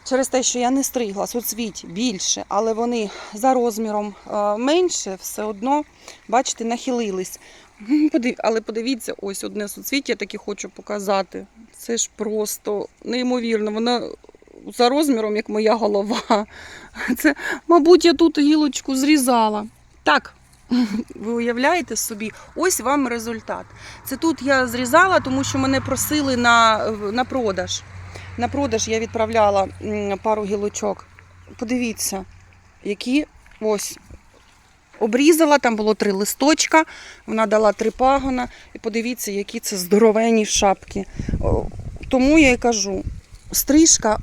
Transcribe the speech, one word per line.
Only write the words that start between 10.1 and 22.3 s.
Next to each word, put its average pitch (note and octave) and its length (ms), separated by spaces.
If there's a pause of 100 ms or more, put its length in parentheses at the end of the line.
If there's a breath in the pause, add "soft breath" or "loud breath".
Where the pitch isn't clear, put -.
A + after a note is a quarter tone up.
я A3 40
таки G#3 220
хочу G3+ 320
показати. G3 760 (320)
Це - 200
ж - 180
просто G#3 720 (160)
неймовірно. A#3 680
Вона A#3 380 (680)
за A#3+ 120
розміром, B3 460
як A3 140
моя G#3+ 260
голова. G#3+ 680 (720 loud breath)
Це, - 180 (320 loud breath)
мабуть, E4+ 380
я E4+ 80
тут D#4+ 260
гілочку D4 560
зрізала. B3 720 (380)
Так, D4+ 300 (360)
<laughs> A#3 460
ви G#3 160
уявляєте A#3+ 640
собі? G#3 360 (240 loud breath)